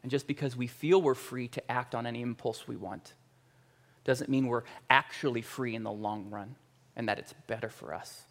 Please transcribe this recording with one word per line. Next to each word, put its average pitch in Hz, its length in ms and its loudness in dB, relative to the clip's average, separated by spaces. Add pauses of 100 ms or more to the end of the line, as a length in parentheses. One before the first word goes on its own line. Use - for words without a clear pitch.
And 127 80 -4
just 135 160 2
because 143 300 -2
we 123 100 0
feel 170 340 6
we're 139 140 6
free 127 340 -4
to - 220 -6
act 123 240 0
on 117 120 0
any 120 160 -4
impulse 120 440 -2
we - 80 -6
want 95 400 -10 (880)
doesn't 131 280 2
mean 135 160 4
we're 120 180 0 (260)
actually 127 520 4
free 120 340 -4
in 113 80 -6
the 107 80 -4
long 104 380 -4
run 104 260 -10 (400)
and 117 120 -2
that 101 120 0
it's - 140 -16 (120)
better 113 220 -4
for 76 260 -10
us. - 360 -12